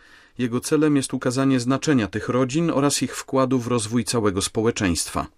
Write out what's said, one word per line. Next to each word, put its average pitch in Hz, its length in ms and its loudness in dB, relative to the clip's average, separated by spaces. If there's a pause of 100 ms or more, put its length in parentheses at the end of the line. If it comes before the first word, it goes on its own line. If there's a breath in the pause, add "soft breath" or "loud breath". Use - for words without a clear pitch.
(380 soft breath)
Jego 120 220 -2
celem 151 360 2
jest 135 180 -2
ukazanie 135 460 0
znaczenia 131 480 2
tych - 220 -6
rodzin 135 420 0
oraz 139 300 0
ich - 160 -4
wkładu 131 420 0
w 117 80 -6
rozwój 117 360 0
całego 101 380 0
społeczeństwa. 98 840 -2 (100)